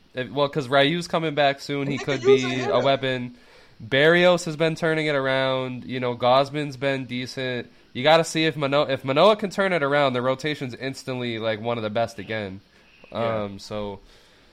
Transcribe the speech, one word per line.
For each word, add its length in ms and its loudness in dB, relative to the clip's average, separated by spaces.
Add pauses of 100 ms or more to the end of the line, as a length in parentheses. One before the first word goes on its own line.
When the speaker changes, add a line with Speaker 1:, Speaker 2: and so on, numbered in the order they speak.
(140)
Speaker 1:
if, 160 -6
well, 180 0
'cause 200 -4
Ryu's 400 4
coming 260 -2
back 260 2
soon, 280 -4
he 100 -2
Speaker 2:
They 60 -8
Speaker 1:
could 180 -2
Speaker 2:
could 60 2
use 160 6
a 40 -2
Speaker 1:
be 60 -2
Speaker 2:
hitter. 180 -2
Speaker 1:
a 80 4
weapon. 560 0 (440)
Barrios 680 4
has 100 -6
been 180 0
turning 320 0
it 80 0
around. 680 -2
You 160 -8
know, 160 -2
Gosman's 600 2
been 300 -2
decent. 640 -6 (220)
You 100 -6
gotta 220 6
see 200 -2
if 120 0
Mano-, 320 0
if 160 -4
Manoah 320 4
can 140 -6
turn 220 -2
it 120 0
around, 300 2
the 80 -2
rotation's 520 -4
instantly, 640 -8
like, 220 -2
one 180 -4
of 60 -6
the 60 -4
best 280 -2
again. 420 -8 (520)
Speaker 2:
Yeah. 320 -4
Speaker 1:
Um, 160 -10
so 400 -8 (520)